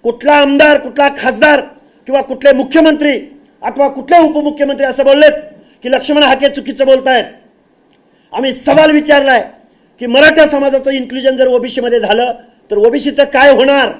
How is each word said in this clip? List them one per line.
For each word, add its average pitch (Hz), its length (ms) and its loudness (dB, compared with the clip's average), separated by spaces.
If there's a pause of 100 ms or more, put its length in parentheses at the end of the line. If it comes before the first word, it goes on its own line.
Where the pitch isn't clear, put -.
कुठला 233 300 -2
आमदार, 285 460 2
कुठला 277 280 -2 (100)
खासदार 262 440 0 (440)
किंवा 269 160 0
कुठले 269 320 0
मुख्यमंत्री 294 840 0 (220)
अथवा 269 260 -2
कुठले 269 320 0
उपमुख्यमंत्री 294 680 -2
असं 262 180 -4
बोललेत 285 300 4 (500)
की 254 80 -4
लक्ष्मण 294 320 0
हाके 269 260 0
चुकीचं 262 360 -6
बोलतायत? 262 400 2 (1040)
आम्ही 254 220 -4
सवाल 302 380 2
विचारलाय 285 580 0 (500)
की 247 60 -10
मराठा 302 420 2
समाजाचं 269 440 -2
इन्क्लुजन 262 460 -4
जर 262 100 0
ओबीसी 247 340 -2
मध्ये 233 180 -2
झालं, 226 340 -2 (380)
तर 208 60 -2
ओबीसीचं 262 460 0
काय 269 280 2
होणार? 269 480 2